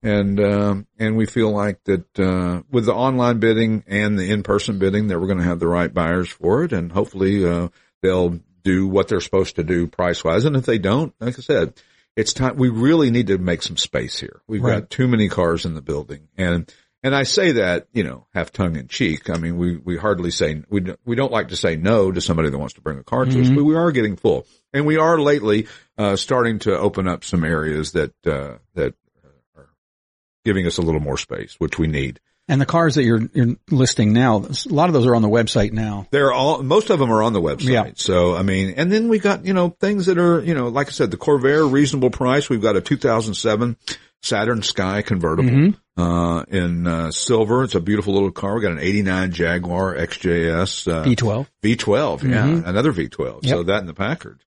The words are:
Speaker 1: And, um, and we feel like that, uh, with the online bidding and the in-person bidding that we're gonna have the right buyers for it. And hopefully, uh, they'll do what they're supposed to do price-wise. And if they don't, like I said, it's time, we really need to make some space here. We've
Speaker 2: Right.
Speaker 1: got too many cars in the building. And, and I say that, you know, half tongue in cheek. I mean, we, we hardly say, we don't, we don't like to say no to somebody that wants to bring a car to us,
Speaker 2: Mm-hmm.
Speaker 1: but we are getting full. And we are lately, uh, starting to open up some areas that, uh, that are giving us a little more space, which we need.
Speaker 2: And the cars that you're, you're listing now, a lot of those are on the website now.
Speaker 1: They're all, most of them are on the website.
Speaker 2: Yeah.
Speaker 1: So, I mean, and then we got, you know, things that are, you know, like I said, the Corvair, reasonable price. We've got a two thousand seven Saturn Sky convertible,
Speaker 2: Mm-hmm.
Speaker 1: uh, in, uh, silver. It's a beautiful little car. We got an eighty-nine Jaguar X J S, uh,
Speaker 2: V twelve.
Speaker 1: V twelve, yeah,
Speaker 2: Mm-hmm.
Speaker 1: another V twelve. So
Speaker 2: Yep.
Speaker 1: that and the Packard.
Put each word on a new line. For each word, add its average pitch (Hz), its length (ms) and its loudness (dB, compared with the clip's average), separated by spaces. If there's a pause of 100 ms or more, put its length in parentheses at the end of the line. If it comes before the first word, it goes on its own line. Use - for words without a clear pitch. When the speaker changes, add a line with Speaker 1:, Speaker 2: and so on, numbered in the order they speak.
Speaker 1:
And, 101 380 2
um, 101 460 0 (120)
and 110 180 0
we 113 100 2
feel 110 260 0
like 101 320 -4
that, 92 340 -2
uh, 92 500 0
with 123 180 0
the 110 80 2
online 123 440 2
bidding 110 480 2
and 104 320 0
the 95 140 -2
in-person 101 480 -2
bidding 98 280 2
that 90 120 -2
we're 95 80 -2
gonna 92 160 0
have 87 160 0
the 85 80 0
right 87 260 0
buyers 87 340 0
for 117 360 0
it. 165 80 -4
And 87 180 -4
hopefully, 95 560 0
uh, 87 220 0 (340)
they'll 90 380 2 (240)
do 95 240 2
what 95 180 2
they're 95 140 0
supposed 92 360 -2
to 92 60 -2
do 87 240 0
price-wise. 87 580 0
And 147 120 2
if 127 100 -2
they 113 120 0
don't, 104 420 -2
like 120 180 -6
I - 40 -20
said, 113 320 0 (420)
it's 110 160 -2
time, 131 240 -2
we 127 140 2
really 131 420 2
need 117 160 0
to 95 100 2
make 90 240 -2
some 82 140 -8
space - 420 -6
here. - 300 -14
We've 110 160 -4
Speaker 2:
Right. 117 160 2
Speaker 1:
got - 100 -14
too 127 160 0
many 110 220 2
cars 85 360 0
in 82 100 -4
the 78 60 -10
building. 71 460 -10 (100)
And, 87 320 -2 (360)
and 135 100 0
I 139 80 0
say 175 300 0
that, 92 400 0
you 113 100 -2
know, 64 320 -8
half 85 180 -4
tongue 90 240 -2
in 64 120 -10
cheek. - 420 -4
I 85 80 -4
mean, 82 180 -4
we, 87 200 -2
we 82 200 -8
hardly 90 360 -2
say, 76 360 -4
we 101 120 0
don't, 90 240 -8
we 120 100 -4
don't 131 160 -2
like 113 180 -4
to 90 80 -10
say 82 200 -2
no 95 340 2
to 87 100 -2
somebody 80 300 0
that 67 80 -6
wants 69 160 -10
to - 60 -20
bring 73 180 -8
a 65 60 -18
car 127 200 -2
to 131 60 0 (100)
us, 123 60 4
Speaker 2:
Mm-hmm. 127 80 6
Speaker 1:
but 143 100 4
we 156 120 4
are 170 160 2
getting 107 240 -2
full. 85 300 0 (260)
And 143 140 0
we 156 120 2
are 160 200 2
lately, 123 480 2 (300)
uh, 101 200 0
starting 117 440 0
to 101 180 0
open 95 300 0
up 87 160 -4
some 85 200 0
areas 78 480 -2
that, 76 200 -2 (140)
uh, 69 320 -6 (160)
that 71 200 -2 (600)
are 71 120 -20 (760)
giving 95 220 0
us 82 120 -2
a 90 40 0
little 80 180 0
more 69 180 -4
space, - 400 -12
which 80 200 -4
we 80 80 2
need. 69 340 -4 (300)
Speaker 2:
And 135 100 2
the 139 60 2
cars 165 280 2
that 147 100 2
you're, 113 160 4 (140)
you're 120 220 2 (140)
listing 123 440 2
now, 117 240 4
a 135 340 -6
lot 160 160 2
of 165 60 0
those 127 120 4
are 123 80 4
on 117 60 4
the 107 80 2
website 110 440 2
now. 107 380 -6
Speaker 1:
They're 139 220 2
all, 135 300 0
most 165 260 2
of 147 100 2
them 131 140 2
are 110 100 4
on 113 120 2
the 95 80 2
website. 80 280 -2
Speaker 2:
Yeah. 107 260 2
Speaker 1:
So, 90 380 2
I 87 80 -2
mean, 95 360 0
and 170 120 0
then 220 180 2
we 220 100 2
got, 196 260 0
you 185 80 0
know, 180 160 2 (120)
things 196 260 0
that 185 100 2
are, 170 260 4
you 170 120 0
know, 127 140 -2
like 139 180 -2
I - 60 -14
said, 120 180 0
the 92 80 -8
Corvair, 143 520 4
reasonable 135 400 2
price. 131 380 0
We've 117 140 0
got 107 140 4
a - 40 2
two - 160 -2
thousand 113 380 0
seven 113 420 -2 (460)
Saturn 110 400 -2
Sky 98 400 -2
convertible, 123 480 0
Speaker 2:
Mm-hmm. 147 520 2
Speaker 1:
uh, 85 420 0
in, 87 420 -2
uh, 82 240 -2
silver. 117 540 0
It's 123 100 -6
a 95 60 2
beautiful 101 340 -2
little 98 180 2
car. 98 240 -6
We 117 60 -4
got 98 100 0
an 80 80 -6
eighty-nine 92 520 0
Jaguar 87 640 -2
X 85 200 -6
J 85 340 0
S, 87 380 -2
uh, 82 140 -2
Speaker 2:
V 120 140 2
twelve. 113 340 -2 (120)
Speaker 1:
V 113 140 2
twelve, 107 480 0
yeah, 127 220 2
Speaker 2:
Mm-hmm. 165 200 0
Speaker 1:
another 110 260 0
V 82 160 -4
twelve. 62 360 -8
So 123 140 0
Speaker 2:
Yep. 85 80 -2
Speaker 1:
that 101 140 0
and 92 100 -10
the 80 40 -14
Packard. 101 560 -8